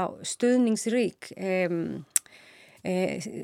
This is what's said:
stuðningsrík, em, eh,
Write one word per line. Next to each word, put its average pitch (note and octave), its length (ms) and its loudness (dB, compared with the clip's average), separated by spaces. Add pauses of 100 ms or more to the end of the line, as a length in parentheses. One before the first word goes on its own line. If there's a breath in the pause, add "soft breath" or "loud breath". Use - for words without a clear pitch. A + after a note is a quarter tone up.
(200)
stuðningsrík, A#3+ 1120 2
em, E3+ 720 -2 (760 soft breath)
eh, F#3 380 0 (260)